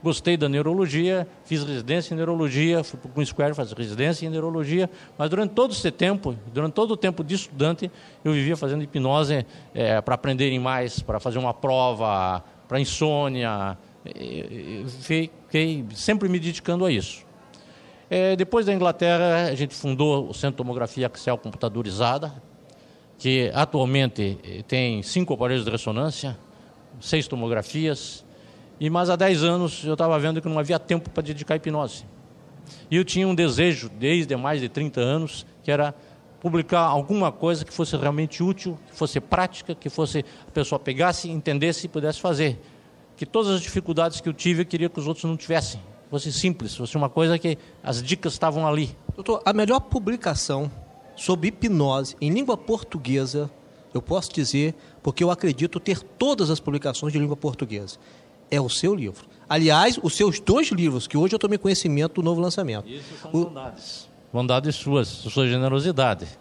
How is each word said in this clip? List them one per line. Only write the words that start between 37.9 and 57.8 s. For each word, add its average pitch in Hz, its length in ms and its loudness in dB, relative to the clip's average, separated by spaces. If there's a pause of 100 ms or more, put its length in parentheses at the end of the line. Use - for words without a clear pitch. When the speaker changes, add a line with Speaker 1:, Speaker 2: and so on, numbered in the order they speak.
Speaker 1:
realmente 147 440 0
útil, 180 380 -2 (100)
que - 80 -20
fosse 147 240 -2
prática, - 540 -2
que - 160 -10
fosse, 156 340 -2 (220)
a - 60 -20
pessoa 147 260 -2
pegasse, 165 500 0
entendesse 160 580 -2
e - 20 -8
pudesse 151 320 -2
fazer. 151 360 0 (600)
Que 160 100 -8
todas 220 240 0
as 185 100 2
dificuldades 165 600 -2
que - 80 -4
eu 160 40 -2
tive, 175 300 0
eu 170 40 0
queria 170 220 -2
que 170 120 -6
os 143 80 -4
outros 160 160 -6
não 165 120 -2
tivessem. 156 440 -2 (280)
Fosse 143 240 -4
simples, 147 440 -2
fosse 123 200 -6
uma 143 120 2
coisa 165 280 4
que 160 220 -2 (240)
as 120 180 -4
dicas 139 340 -2
estavam 160 300 0
ali. 151 320 0 (200)
Speaker 2:
Doutor, 208 280 -2
a 202 80 4
melhor 214 280 4
publicação 165 880 -2 (460)
sobre 185 320 0
hipnose 143 720 2
em 147 100 0
língua 247 260 2
portuguesa, 139 920 -2 (420)
eu 123 80 -2
posso - 320 -2
dizer, 147 400 0 (300)
porque 147 220 2
eu 175 80 4
acredito 165 480 0
ter 190 200 0
todas 240 480 0
as 156 120 0
publicações 143 520 -2
de 151 60 0
língua 147 180 0
portuguesa, 110 640 -6 (500)